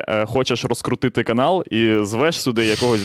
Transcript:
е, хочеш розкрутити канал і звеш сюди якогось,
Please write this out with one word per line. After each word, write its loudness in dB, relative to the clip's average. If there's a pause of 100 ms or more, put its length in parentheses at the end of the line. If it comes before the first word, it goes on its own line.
е, 0
хочеш -2
розкрутити -2
канал 0
і 2
звеш 0
сюди 0
якогось, 2